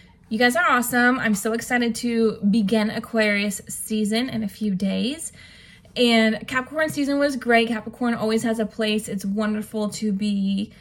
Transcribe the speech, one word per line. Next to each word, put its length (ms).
you 100
guys 160
are 120
awesome. 520
I'm 160
so 180
excited 420
to 440
begin 400
Aquarius 800
season 640
in 140
a 40
few 260
days. 600
And 520
Capricorn 420
season 300
was 160
great. 320
Capricorn 480
always 260
has 160
a 80
place. 420
It's 180
wonderful 640
to 220
be, 680